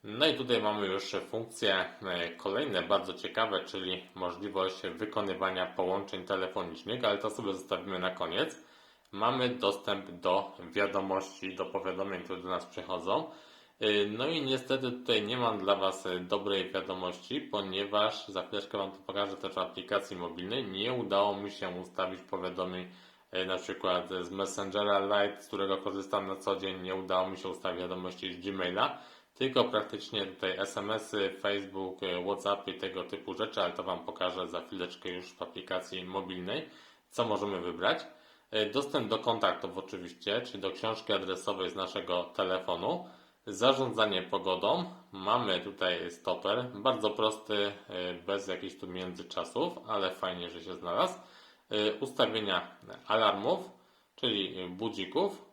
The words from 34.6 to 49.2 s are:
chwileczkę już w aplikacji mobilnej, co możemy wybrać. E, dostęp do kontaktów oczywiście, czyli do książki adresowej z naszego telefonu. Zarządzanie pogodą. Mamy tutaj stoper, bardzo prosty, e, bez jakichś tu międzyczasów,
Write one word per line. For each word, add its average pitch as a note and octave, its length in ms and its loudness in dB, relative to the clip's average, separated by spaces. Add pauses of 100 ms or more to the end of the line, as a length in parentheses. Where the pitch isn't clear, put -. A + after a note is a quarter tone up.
chwileczkę F2+ 480 -6
już F2+ 240 -8
w - 80 -10
aplikacji F#2 640 -6
mobilnej, F#2 640 -4 (400)
co A#2+ 160 2
możemy G2+ 340 0
wybrać. F2+ 460 2 (460)
E, G#2+ 140 2
dostęp C3 420 0
do G#2+ 120 2
kontaktów F#2+ 580 2
oczywiście, F#2+ 640 -4
czyli A2+ 180 -8
do F#2+ 120 -2
książki A2 420 -2
adresowej F#2+ 560 0
z E2+ 60 -8
naszego F#2 480 0
telefonu. F#2 840 0 (360)
Zarządzanie A2 760 4
pogodą. F#2+ 640 2 (260)
Mamy G2 480 2
tutaj F2+ 520 -2
stoper, G2+ 600 0
bardzo G#2+ 360 2
prosty, G#2 640 2 (180)
e, F2+ 240 -4
bez G2 340 -2
jakichś F#2 320 -6
tu F#2+ 80 -10
międzyczasów, F#2 840 -4 (140)